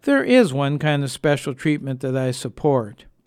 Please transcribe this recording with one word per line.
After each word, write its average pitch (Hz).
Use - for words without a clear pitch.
There 277
is 247
one 139
kind 147
of 135
special 143
treatment 139
that 131
I 131
support. 123